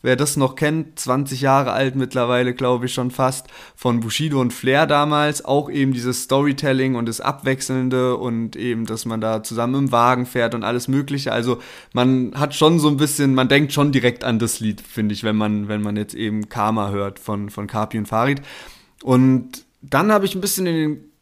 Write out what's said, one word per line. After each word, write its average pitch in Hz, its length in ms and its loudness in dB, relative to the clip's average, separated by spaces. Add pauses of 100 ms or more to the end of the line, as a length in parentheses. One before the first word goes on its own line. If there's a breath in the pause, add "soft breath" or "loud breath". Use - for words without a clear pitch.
Wer 127 140 2
das 143 200 0
noch 131 180 2
kennt, 156 440 -2
zwanzig 135 420 -2
Jahre 135 320 4
alt 131 240 0
mittlerweile, 123 560 0
glaub 123 320 0
ich 123 80 -4
schon 127 180 -2
fast, 135 360 -2 (280 loud breath)
von 120 260 0
Bushido 139 380 -2
und 123 140 2
Flair 139 340 2
damals. 147 600 0
Auch 139 240 0
eben 135 240 0
dieses 123 300 -4
Storytelling 135 720 0
und 117 140 -2
das 113 140 -6
Abwechselnde 131 960 0
und 113 360 -4
eben, 113 300 -4
dass 110 220 -6
man 113 160 -4
da 110 200 -2
zusammen 123 440 -2
im 127 60 0
Wagen 123 340 4
fährt 120 280 0
und 117 80 -4
alles 120 260 -2
Mögliche. 139 440 -2
Also 117 260 0 (360 loud breath)
man 127 400 2
hat 139 200 -2
schon 160 260 4
so 151 80 4
ein 143 100 2
bisschen, 143 360 2
man 127 140 4
denkt 139 240 4
schon 147 180 2
direkt 123 340 2
an 113 140 0
das 113 220 -2
Lied, 107 220 -4
finde 107 320 -4
ich, 98 100 -8
wenn 107 120 0
man, 107 320 -2
wenn 107 120 -4
man 104 160 -4
jetzt 104 180 -6
eben 107 360 -4
Karma 107 400 0
hört 98 280 -4
von, 101 300 -6
von 104 180 -10
Kapi 110 320 -4
und 107 80 -4
Farid. 135 360 0 (600 loud breath)
Und 131 640 2 (160)
dann 143 320 2
hab 208 100 4
ich 196 120 -2
ein 185 80 -4
bisschen 185 240 -2
in 170 80 0
den 151 240 0 (240)